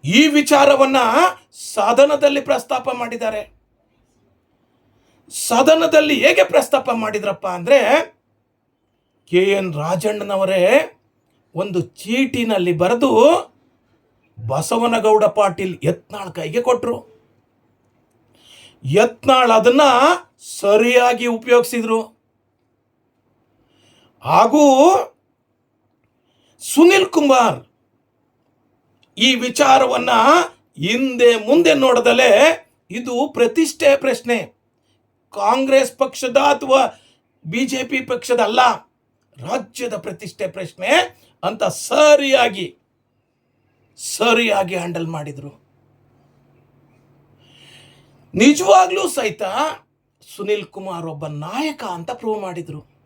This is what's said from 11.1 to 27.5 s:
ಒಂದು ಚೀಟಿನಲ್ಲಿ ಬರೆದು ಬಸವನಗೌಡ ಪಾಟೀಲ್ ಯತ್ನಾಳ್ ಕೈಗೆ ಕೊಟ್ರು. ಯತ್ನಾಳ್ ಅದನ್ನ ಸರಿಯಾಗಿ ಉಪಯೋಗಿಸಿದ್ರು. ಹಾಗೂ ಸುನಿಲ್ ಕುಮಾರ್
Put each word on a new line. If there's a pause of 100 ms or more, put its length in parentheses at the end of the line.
ಒಂದು
ಚೀಟಿನಲ್ಲಿ
ಬರೆದು (1400)
ಬಸವನಗೌಡ
ಪಾಟೀಲ್
ಯತ್ನಾಳ್
ಕೈಗೆ
ಕೊಟ್ರು. (1800)
ಯತ್ನಾಳ್
ಅದನ್ನ (800)
ಸರಿಯಾಗಿ
ಉಪಯೋಗಿಸಿದ್ರು. (2000)
ಹಾಗೂ (1700)
ಸುನಿಲ್
ಕುಮಾರ್ (1500)